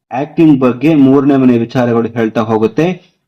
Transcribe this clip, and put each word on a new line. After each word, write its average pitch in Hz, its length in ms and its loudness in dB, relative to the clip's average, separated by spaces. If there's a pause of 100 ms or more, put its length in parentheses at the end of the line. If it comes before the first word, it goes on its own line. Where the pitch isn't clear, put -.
(120)
ಆಕ್ಟಿಂಗ್ 151 480 0
ಬಗ್ಗೆ 127 360 0
ಮೂರನೇ 139 400 2
ಮನೆ 127 220 2
ವಿಚಾರಗಳು 117 520 -2
ಹೇಳ್ತಾ 113 320 -4
ಹೋಗುತ್ತೆ. 113 760 -4 (100)